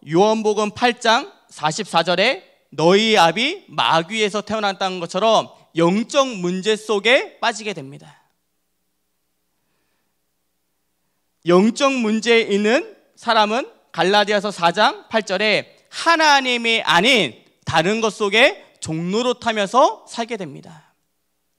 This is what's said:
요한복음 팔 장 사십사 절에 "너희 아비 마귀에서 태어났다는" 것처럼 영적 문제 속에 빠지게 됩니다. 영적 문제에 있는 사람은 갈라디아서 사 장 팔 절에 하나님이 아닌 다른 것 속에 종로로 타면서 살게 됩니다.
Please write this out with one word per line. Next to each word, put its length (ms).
요한복음 600
팔 280
장 320
사십사 540
절에 680
"너희 480
아비 500
마귀에서 760
태어났다는" 580
것처럼 500
영적 640
문제 380
속에 640
빠지게 340
됩니다. 500
영적 480
문제에 480
있는 540
사람은 560
갈라디아서 600
사 200
장 380
팔 140
절에 540
하나님이 960
아닌 600
다른 340
것 140
속에 680
종로로 600
타면서 680
살게 300
됩니다. 560